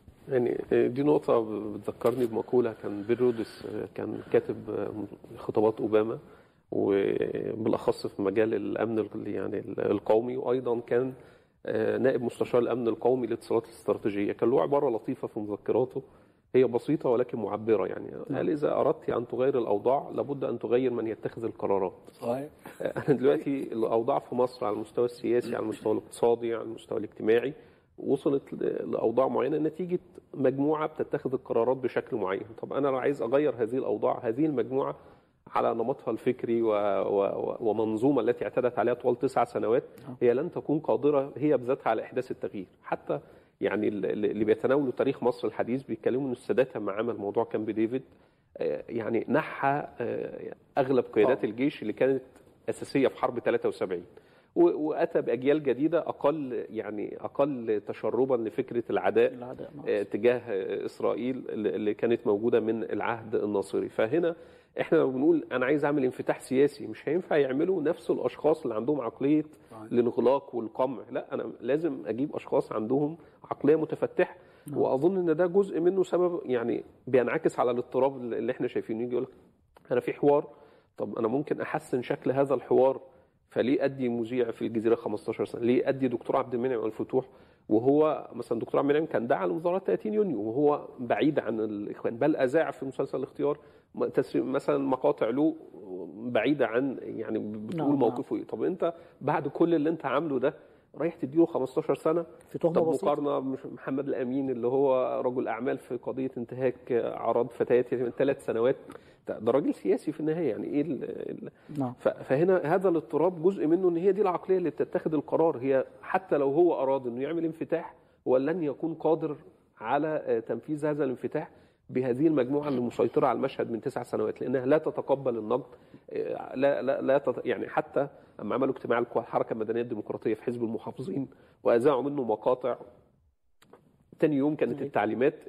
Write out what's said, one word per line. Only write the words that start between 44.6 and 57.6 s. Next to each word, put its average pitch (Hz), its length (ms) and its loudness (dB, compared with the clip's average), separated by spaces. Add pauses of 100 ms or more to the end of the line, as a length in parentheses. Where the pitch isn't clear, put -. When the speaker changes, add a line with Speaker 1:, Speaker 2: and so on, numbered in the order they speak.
Speaker 1:
تاريخ 131 300 -2
مصر 120 260 -2
الحديث 113 340 -4
بيتكلموا 117 440 -2
إن 127 60 -4
السادات 120 440 0
لما 104 160 -4
عمل 110 240 -2
موضوع 104 280 -2
كامب 110 260 -4
ديفيد، 110 320 -2 (540)
آه، 73 320 -4
يعني 113 400 -2
نحى، 139 580 0 (140)
آه، - 540 -6 (240)
أغلب 131 260 2
قيادات 117 340 4
Speaker 4:
طبعا. 120 120 -2
Speaker 1:
الجيش 127 320 -2
اللي 107 100 -4
كانت 131 300 2 (460)
أساسية 123 400 2
في - 100 -2
حرب 127 200 0
تلاتة 117 300 2
وسبعين، 92 360 -4 (520)
و-، 170 320 4
وأتى 151 320 0
بأجيال 135 420 2
جديدة 143 360 2
أقل، 143 720 -2
يعني 104 500 -8
أقل 113 680 -2